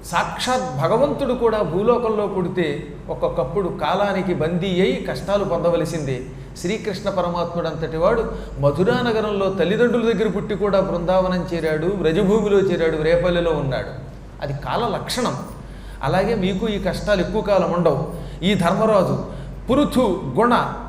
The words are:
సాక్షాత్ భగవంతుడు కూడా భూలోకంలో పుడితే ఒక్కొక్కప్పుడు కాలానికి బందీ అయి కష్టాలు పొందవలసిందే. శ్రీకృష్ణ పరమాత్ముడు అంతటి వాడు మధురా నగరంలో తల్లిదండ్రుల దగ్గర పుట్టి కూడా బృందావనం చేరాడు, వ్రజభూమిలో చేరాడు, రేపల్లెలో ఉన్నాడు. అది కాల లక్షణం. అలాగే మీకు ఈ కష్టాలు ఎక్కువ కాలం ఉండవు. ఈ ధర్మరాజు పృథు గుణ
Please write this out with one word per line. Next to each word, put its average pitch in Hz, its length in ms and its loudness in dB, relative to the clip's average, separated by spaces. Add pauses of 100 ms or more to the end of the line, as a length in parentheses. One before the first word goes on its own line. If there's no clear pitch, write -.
సాక్షాత్ - 760 -2
భగవంతుడు 247 500 2
కూడా 220 300 2
భూలోకంలో 208 640 2
పుడితే 170 600 -2 (220)
ఒక్కొక్కప్పుడు 170 600 -2
కాలానికి 185 680 0
బందీ 165 320 -2
అయి 196 440 0
కష్టాలు 190 340 0
పొందవలసిందే. 160 800 0 (380)
శ్రీకృష్ణ 196 500 -4
పరమాత్ముడు 175 580 -2
అంతటి 160 280 -4
వాడు 214 360 2 (280)
మధురా 165 340 4
నగరంలో 214 560 0
తల్లిదండ్రుల 220 600 2
దగ్గర 214 160 2
పుట్టి 208 260 -2
కూడా 196 260 2
బృందావనం 180 720 0
చేరాడు, 156 320 0
వ్రజభూమిలో 196 720 4
చేరాడు, 165 440 2
రేపల్లెలో 175 480 2
ఉన్నాడు. 135 380 -2 (540)
అది 143 100 -6
కాల 151 360 -2
లక్షణం. 151 500 -2 (640)
అలాగే 202 320 2
మీకు 196 340 0
ఈ 202 140 -2
కష్టాలు 185 380 0
ఎక్కువ 185 220 0
కాలం 180 300 2
ఉండవు. - 400 2 (300)
ఈ 202 120 4
ధర్మరాజు 185 720 2 (440)
పృథు 240 680 2
గుణ 233 320 2 (160)